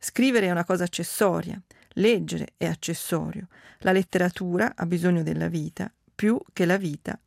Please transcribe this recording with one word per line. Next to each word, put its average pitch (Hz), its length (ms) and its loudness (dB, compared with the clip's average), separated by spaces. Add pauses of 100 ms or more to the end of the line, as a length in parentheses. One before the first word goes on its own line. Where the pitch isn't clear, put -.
Scrivere 240 460 2
è 180 40 2
una 175 140 0
cosa 180 200 0
accessoria, 175 760 -2 (360)
leggere 170 640 0
è 165 100 -2
accessorio. 165 800 -4 (320)
La 185 140 2
letteratura 185 800 0
ha 175 120 -4
bisogno 175 360 2
della 160 260 -2
vita 165 420 -6 (220)
più 214 260 2 (140)
che 180 140 2
la 180 100 4
vita 170 500 -6